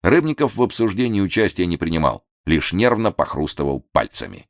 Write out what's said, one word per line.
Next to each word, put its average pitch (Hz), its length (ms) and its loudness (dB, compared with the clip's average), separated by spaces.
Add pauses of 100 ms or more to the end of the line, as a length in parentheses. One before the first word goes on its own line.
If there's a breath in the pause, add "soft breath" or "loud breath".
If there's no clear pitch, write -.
Рыбников 151 520 2
в 120 60 0
обсуждении 113 600 0
участия 95 440 0
не 85 120 -2
принимал, 78 460 -2 (220)
лишь 78 260 0
нервно 110 400 2
похрустывал 71 680 -4 (100)
пальцами. 55 580 -4